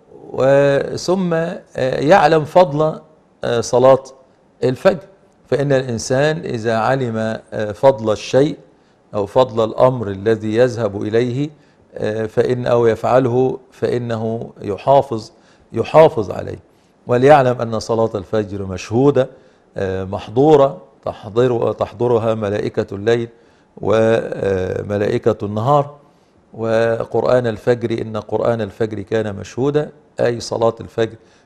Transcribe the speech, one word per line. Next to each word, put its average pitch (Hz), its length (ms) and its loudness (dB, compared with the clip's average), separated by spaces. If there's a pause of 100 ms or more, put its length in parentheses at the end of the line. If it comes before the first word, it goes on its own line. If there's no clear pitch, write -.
(320)
وثم، 143 1000 0
آه، 170 260 -4 (400)
يعلم 156 440 4
فضل، 156 560 2 (440)
آه، 120 160 0
صلاة 127 440 4 (600)
الفجر، 143 420 0 (440)
فإن 139 220 0
الإنسان 131 680 0
إذا 113 380 -4
علم، 113 640 -2 (140)
آه، 107 200 -4
فضل 113 400 2
الشيء 139 440 0 (580)
أو 101 120 -2
فضل 113 380 0
الأمر 120 440 0
الذي 107 480 -2
يذهب 113 460 0
إليه، 123 480 -2 (440)
آه، 110 320 -4
فإن 123 400 -2
أو 120 200 2
يفعله 123 720 0 (140)
فإنه 117 760 -6 (100)
يحافظ، 113 680 0 (420)
يحافظ 113 580 4
عليه، 95 280 -10 (480)
وليعلم 123 540 4
أن 113 180 -4
صلاة 113 360 0
الفجر 101 480 -4
مشهودة، 123 680 0 (480)
آه، 95 280 -4
محظورة، 135 800 2 (220)
تحضر-، 113 680 -2
تحضرها 113 640 -2
ملائكة 104 600 -4
الليل 117 340 -2 (480)
وملائكة 101 1700 0
النهار، 123 540 -2 (580)
وقرآن 113 920 0
الفجر، 113 560 -2
إن 110 140 -8
قرآن 113 440 -2
الفجر 107 400 -6
كان 107 360 -4
مشهودا، 143 540 -2 (300)
أي 120 200 0
صلاة 113 400 0
الفجر 113 360 -4 (300)